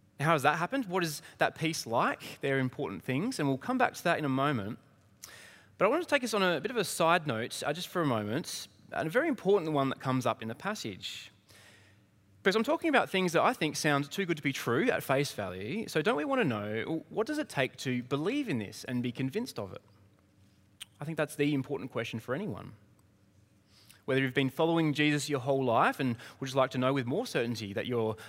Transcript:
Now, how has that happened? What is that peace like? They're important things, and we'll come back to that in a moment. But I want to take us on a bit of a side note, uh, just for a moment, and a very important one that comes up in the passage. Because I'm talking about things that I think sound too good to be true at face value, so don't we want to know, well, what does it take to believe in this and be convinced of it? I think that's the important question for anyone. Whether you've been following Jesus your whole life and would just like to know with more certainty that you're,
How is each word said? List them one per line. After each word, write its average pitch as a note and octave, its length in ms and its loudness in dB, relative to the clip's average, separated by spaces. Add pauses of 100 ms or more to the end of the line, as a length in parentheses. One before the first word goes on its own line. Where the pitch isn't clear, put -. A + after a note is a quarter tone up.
(200)
Now, C#3+ 60 0
how E3 60 6
has D3+ 100 4
that D3+ 160 4
happened? G#3+ 280 -2
What F3+ 160 0
is D#3 200 -4 (160)
that - 200 2
peace D#3+ 280 -2
like? C3 540 -2
They're C#3 200 2
important B2+ 420 -4
things, F3 360 -2
and D3 100 2
we'll C3+ 100 2
come B3+ 200 -2
back A#3+ 160 4
to - 100 -12
that E3+ 140 2
in D3+ 60 -2
a C#3+ 40 0
moment. C3 500 0 (1000)
But F3 100 4
I - 20 6
want D4+ 140 2
to E4 60 -8
take C#4+ 140 2
us A#3+ 120 -2
on G3+ 80 4
a F3 180 4
bit G3+ 100 -4
of B3+ 60 -4
a G#3 80 2
side E3 420 4
note, A#2 400 -2
uh, C#3+ 60 0
just F3 160 -6
for F3+ 120 -2
a D#3+ 60 4
moment, A2+ 640 0 (240)
and - 160 -2
a - 20 -6
very B3+ 160 2
important G3 460 2
one C#3 160 4
that - 120 -4
comes C3 240 0
up A2+ 160 0
in A2 80 -8
the A2+ 60 -6
passage. - 800 -8 (1080)
Because F#3+ 120 4
I'm A3 80 4
talking D#4+ 280 0
about C4 200 4
things F#3 220 2
that D#3 100 4
I F3 120 4
think D#3 200 -2
sound C#3+ 360 2
too G3 140 -4
good E3+ 120 -2
to D3+ 60 -12
be C#3+ 100 0
true C3 380 0
at - 120 0
face C#3 300 0
value, G#2 560 -6
so - 120 0
don't G#3 160 2
we D4 80 -2
want C4+ 180 2
to - 20 4
know, G#2+ 420 0
well, D#3+ 220 -4
what A3 180 -2
does D4+ 120 -4
it D4+ 100 -4
take C3 300 0
to B2+ 260 -2
believe G3 440 -2
in C#3+ 100 0
this G2 280 -8
and B2 160 -2
be B2 80 -2
convinced C#3+ 480 -6
of F#2+ 140 -8
it? - 80 -14 (1200)
I D3 40 -8
think D#3 120 -6
that's D3+ 180 -2
the D3 200 4
important C3+ 360 -2
question A#2 300 -4
for A#2+ 140 -4
anyone. G#2 380 -8 (1300)
Whether C3+ 160 2
you've C3 140 0
been C3+ 160 2
following E3 420 2
Jesus D3 360 2
your C#3 120 -2
whole C3+ 240 0
life B2+ 340 4
and B2+ 180 0 (220)
would C#3 80 -6
just C3 100 -4
like C3 160 4
to - 60 -2
know B2+ 140 4
with C3+ 140 0
more F3 200 -2
certainty A#2 460 -2
that G#2 140 -4
you're, A2+ 280 0 (140)